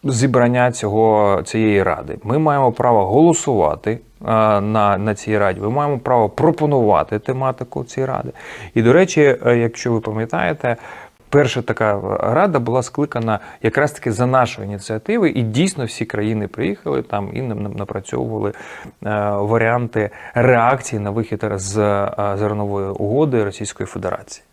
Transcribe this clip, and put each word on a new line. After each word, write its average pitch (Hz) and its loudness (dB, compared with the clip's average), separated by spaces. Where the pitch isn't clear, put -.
зібрання 123 2
цього, 107 2
цієї 107 2
ради. 78 -2
Ми 120 -2
маємо 143 2
право 113 2
голосувати, 110 2
а, 110 4
на, 104 2
на 104 -2
цій 107 -2
раді. 98 0
Ми 104 -2
маємо 143 -2
право 120 2
пропонувати 127 2
тематику 131 -6
цієї 131 -6
ради. 131 -6
І, 113 2
до 117 6
речі, 156 6
е, 120 4
якщо 117 -2
ви 113 2
пам'ятаєте, 117 -2
перша 127 2
така 107 0
рада 151 2
була 120 0
скликана 117 -2
якраз 143 2
таки - -6
за 110 0
нашої 123 0
ініціативи, 110 -2
і 127 -2
дійсно 131 -2
всі 110 -6
країни 107 -2
приїхали 143 -4
там 101 -6
і - -6
нам, 107 -6
нам 101 -8
напрацьовували, 104 -6
е, 98 -10
варіанти 113 0
реакції 120 2
на 104 -4
вихід 107 -4
з, 98 -4
е, 101 0
зернової 101 -2
угоди 120 0
Російської 101 -6
Федерації. - -8